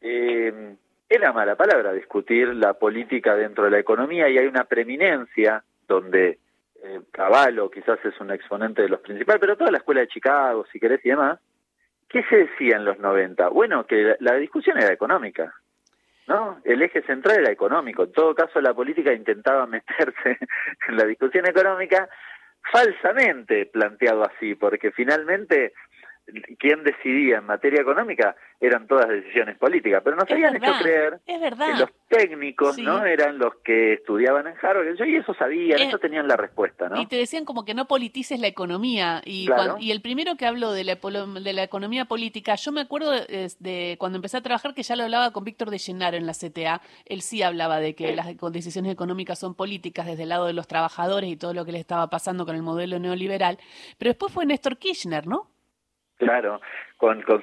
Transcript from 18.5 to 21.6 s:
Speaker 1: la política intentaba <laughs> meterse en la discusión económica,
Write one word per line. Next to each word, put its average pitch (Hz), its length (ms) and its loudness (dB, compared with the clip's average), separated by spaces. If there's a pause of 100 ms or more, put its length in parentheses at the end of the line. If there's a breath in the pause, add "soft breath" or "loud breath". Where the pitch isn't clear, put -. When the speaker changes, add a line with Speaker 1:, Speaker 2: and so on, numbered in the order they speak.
Speaker 1:
la 131 140 4
política 139 380 0
intentaba 117 540 0
<laughs> - 20 -18
meterse 127 720 -2 (500 loud breath)
en 117 80 -4
la 110 80 6
discusión 131 440 0
económica, 190 600 2 (640 loud breath)